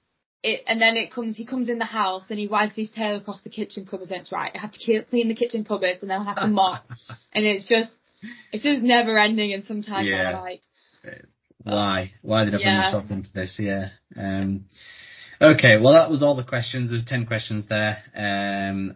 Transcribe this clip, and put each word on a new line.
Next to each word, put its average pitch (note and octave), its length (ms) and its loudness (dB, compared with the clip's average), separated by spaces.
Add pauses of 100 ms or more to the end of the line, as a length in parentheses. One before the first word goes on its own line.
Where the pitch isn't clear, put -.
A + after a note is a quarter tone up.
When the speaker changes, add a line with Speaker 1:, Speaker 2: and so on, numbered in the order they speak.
(420)
Speaker 1:
it, - 240 -4
and A3+ 160 0
then A3+ 140 6
it - 160 -4
comes, A3+ 240 -6
he A3+ 100 -12
comes B3+ 220 -4
in A#3 100 -2
the A3+ 60 -4
house F#3+ 440 -2
and A3 100 -8
he G#3 100 -4
wags G#3 260 0
his A3 160 -6
tail G#3+ 260 -4
across G3 260 -12
the G#3 80 -18
kitchen G3 360 -10
cupboards, F#3 240 -12
and F3+ 120 -8
it's, - 100 -20
"Right, D#3+ 200 -6
I - 60 -12
have G#3+ 140 -12
to - 60 -20
ke-, G#3+ 300 0
clean A#3 200 2
the A3+ 80 -2
kitchen A#3 280 -2
cupboards, F#3+ 380 -2
and G3 80 -8
then F#3+ 100 -2
I G#3 40 -6
have G3+ 140 -6
to - 100 0
mop." F#3+ 420 2
Speaker 2:
<laughs> - 440 -16
Speaker 1:
And G#3+ 120 2
it's G3 220 0
just, A3+ 220 2 (600)
it's A3 120 -8
just C#4+ 180 2
never A#3 360 4
ending, G#3 360 2
and G3 100 -8
sometimes G3+ 440 -6
Speaker 2:
Yeah. F#3 280 0
Speaker 1:
I'm - 60 -10
like, - 180 -12 (460)
Speaker 2:
Uh, - 40 -16 (520)
why? G2+ 500 -2 (100)
Why A2 220 2
did G2+ 100 0
I - 40 0
bring G2+ 80 -2
Speaker 1:
Yeah. F#2+ 140 4
Speaker 2:
myself G2+ 300 -2
into G2 220 -8
this? F#2+ 260 -8
Yeah. G2 320 -4 (260)
Um, G2 480 -4 (760)
okay, C3+ 400 8
well, C3+ 120 10
that E3 140 8
was D3 140 0
all C#3+ 140 4
the B2 80 -4
questions. B2 460 -4
There's A#2 140 -4
ten A#2+ 220 -4
questions G#2+ 420 -6
there. G#2+ 300 -2 (160)
Um, G2 800 -4